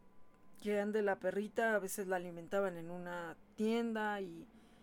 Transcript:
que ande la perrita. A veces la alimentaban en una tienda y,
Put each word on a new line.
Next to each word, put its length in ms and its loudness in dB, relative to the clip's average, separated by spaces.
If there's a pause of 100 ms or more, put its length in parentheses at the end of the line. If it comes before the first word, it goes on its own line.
(600)
que 180 2
ande 220 2
la 180 2
perrita. 560 2
A 40 6
veces 280 -4
la 100 2
alimentaban 600 0
en 140 -6
una 460 -6 (180)
tienda 640 2
y, 260 -10 (360)